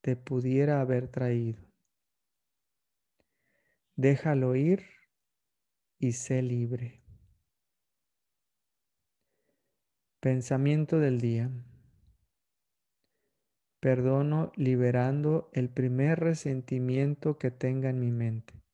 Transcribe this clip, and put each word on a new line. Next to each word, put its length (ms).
te 140
pudiera 640
haber 280
traído. 520
Déjalo 600
ir 300
y 140
sé 280
libre. 640
Pensamiento 800
del 200
día. 300
Perdono 760
liberando 1000
el 160
primer 500
resentimiento 1160
que 140
tenga 380
en 100
mi 120
mente. 500